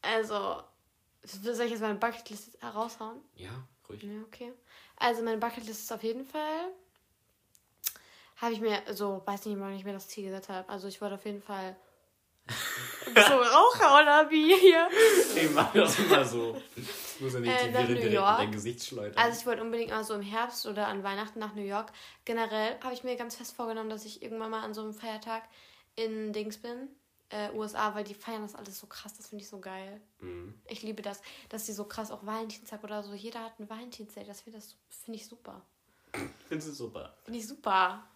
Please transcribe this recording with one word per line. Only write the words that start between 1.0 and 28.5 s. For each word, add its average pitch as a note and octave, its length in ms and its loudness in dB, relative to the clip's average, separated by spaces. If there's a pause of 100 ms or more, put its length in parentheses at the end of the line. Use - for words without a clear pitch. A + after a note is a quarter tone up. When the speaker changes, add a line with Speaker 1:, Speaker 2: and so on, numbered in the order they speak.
Speaker 1:
soll A3+ 420 -4
ich A3+ 60 -2
jetzt A3 100 -6
meine G#3+ 140 -2
Bucketlist A3 680 -6
heraushauen? A3+ 580 -10 (160)
Speaker 2:
Ja, F#2 160 -16 (380)
ruhig. G#2+ 140 -14
Speaker 1:
Ja, G#3 220 -12
okay. A#3+ 280 -16 (420)
Also A3+ 280 0
meine A3+ 140 0
Bucketlist A3+ 440 -6
ist - 100 -10
auf A3 120 -8
jeden A#3 220 -4
Fall, D#4 460 -6 (1700)
hab A#3 140 -2
ich A3 100 -4
mir, G#3 200 0 (120)
so, G3 320 -4
weiß G3+ 200 -6
nicht, G3+ 140 -4
wann G3 160 -8
ich F#3+ 80 -12
mir G3 100 -8
das G3 140 -12
Ziel G3+ 180 -12
gesetzt F#3+ 240 -10
hab. F#3 200 -8
Also G3+ 180 -10
ich G3 140 -12
wollte G3+ 140 -6
auf G3 100 -14
jeden G3+ 160 -8
Fall F#3+ 340 -10 (720)
Speaker 2:
<laughs> - 0 -
Speaker 1:
so - 760 4 (120)
Raucher C#4+ 680 10
oder D4+ 280 8
wie D#4 260 8
hier. F4 320 10 (480)
Speaker 2:
Ich D#3+ 160 4
mach D3+ 220 4
das F#3 260 6
immer F#3 240 6
so. A#2 380 -2 (580)
Muss C3 140 -6
ja B2+ 60 -4
nicht A#2+ 120 0
Speaker 1:
Äh, B3 160 2
Speaker 2:
die A#3+ 40 -4
Speaker 1:
nach B3 80 2
Speaker 2:
Viren B3 80 4
Speaker 1:
New - 0 -
Speaker 2:
direkt A#3+ 200 2
in G#3+ 60 4
Speaker 1:
York. G3+ 240 4
Speaker 2:
dein G#3+ 140 -2
Gesicht A#2+ 340 -8
schleudern. G#2 320 -6
Speaker 1:
Also A#3 220 4
ich - 60 -8
wollte A3+ 160 -2
unbedingt A3+ 300 -6
mal A3 120 -4
so G#3+ 100 -6
im G#3 80 -6
Herbst A3+ 460 -6
oder G#3 200 -4
an G3+ 160 -6
Weihnachten G3+ 360 -8
nach G#3 160 -8
New G#3 80 -8
York. G3+ 280 -6 (340)
Generell A3 580 -2
hab C4 100 -6
ich B3 100 -12
mir B3 120 -4
ganz A#3 200 -10
fest - 200 -16
vorgenommen, A3 340 -6
dass G#3+ 160 -10
ich G#3+ 160 -16
irgendwann A3 300 -8
mal A3 120 -6
an G#3+ 100 -8
so G#3+ 80 -10
einem G#3+ 120 -8
Feiertag A3 500 -10 (520)
in A3 380 -6
Dings G#3+ 240 -6
bin, B3 320 -12 (400)
äh, G#3 240 -6
U G#3+ 100 -6
S G#3+ 100 -8
A, G#3 220 -2
weil G#3+ 80 -6
die G3+ 100 -12
feiern A3 280 -10
das G#3 120 -12